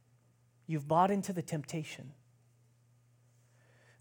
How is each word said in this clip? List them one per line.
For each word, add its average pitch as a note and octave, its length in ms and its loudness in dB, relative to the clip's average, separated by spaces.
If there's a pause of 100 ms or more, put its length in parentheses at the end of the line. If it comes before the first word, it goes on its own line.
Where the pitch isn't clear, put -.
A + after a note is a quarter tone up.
(680)
You've D3 220 -4
bought F3 240 6
into G3 200 0
the F3 100 -2
temptation. D3+ 720 -6 (1900)